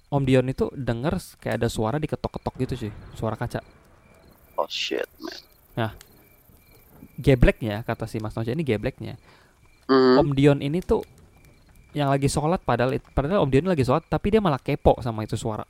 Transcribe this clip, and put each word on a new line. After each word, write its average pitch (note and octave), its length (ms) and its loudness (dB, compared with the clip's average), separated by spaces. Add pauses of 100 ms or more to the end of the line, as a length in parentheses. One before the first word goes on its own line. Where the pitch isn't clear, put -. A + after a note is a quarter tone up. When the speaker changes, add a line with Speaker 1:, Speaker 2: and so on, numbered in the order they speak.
Speaker 1:
Om C#3+ 140 0
Dion C3 240 4
itu C3+ 260 -4
denger B2+ 440 -4
s-, - 200 -10
kayak A#2 220 -4
ada A#2+ 100 0
suara A2 300 -2
diketok-ketok - 640 -6
gitu B2+ 200 -4
sih, G#2 120 -8 (220)
suara A2 200 -4
kaca. A#2+ 240 -8 (960)
Speaker 2:
Oh, D2+ 140 -2
shit, - 500 -6
man. - 160 -12 (420)
Speaker 1:
Nah, A2 160 -2 (1200)
gebleknya, B2 640 4
kata A2+ 240 -6
si A#2 140 -6
Mas A2 140 -8
Noja A2+ 180 -4
ini D#3+ 100 -4
gebleknya. A2 560 -4 (680)
Speaker 2:
Mhm. C3 340 6
Speaker 1:
Om C#3+ 120 4
Dion C#3 280 4
ini C#3+ 200 -4
tuh - 220 -2 (880)
yang C#3+ 160 -2
lagi C#3 200 2
sholat, E3 320 0
padahal B2 340 0
it-, B2+ 140 -6
padahal E3 340 0
Om C#3+ 80 2
Dion C#3 160 4
lagi D#3+ 160 0
sholat, B2+ 240 0
tapi - 240 -2
dia G#3+ 100 4
malah D#3+ 200 0
kepo C#3+ 400 2
sama A2 240 -4
itu A2 120 -6
suara. G#2+ 340 -6